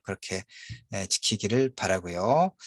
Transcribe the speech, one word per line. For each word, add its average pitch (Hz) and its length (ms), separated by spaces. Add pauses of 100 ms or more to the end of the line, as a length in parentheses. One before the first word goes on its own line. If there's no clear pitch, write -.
그렇게, 95 400 (500)
예, 95 120
지키기를 127 720
바라고요. 95 800 (120)